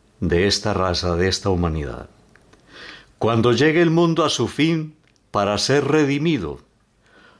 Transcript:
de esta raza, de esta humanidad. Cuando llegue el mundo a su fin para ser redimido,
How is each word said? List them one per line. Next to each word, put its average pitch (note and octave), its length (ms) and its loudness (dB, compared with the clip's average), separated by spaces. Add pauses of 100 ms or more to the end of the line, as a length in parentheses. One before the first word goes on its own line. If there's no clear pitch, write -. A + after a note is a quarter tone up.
(200)
de F2 280 2
esta G2+ 260 -2
raza, F2+ 420 -2
de F2+ 120 0
esta F#2+ 220 -4
humanidad. D#2 600 -4 (1080)
Cuando A#2 340 2
llegue D3+ 280 2
el E3+ 100 4
mundo E3 340 2
a C#3+ 40 0
su A#2+ 180 -2
fin D#3 480 -2 (340)
para G2+ 280 0
ser C3+ 280 0
redimido, C#3 760 0 (800)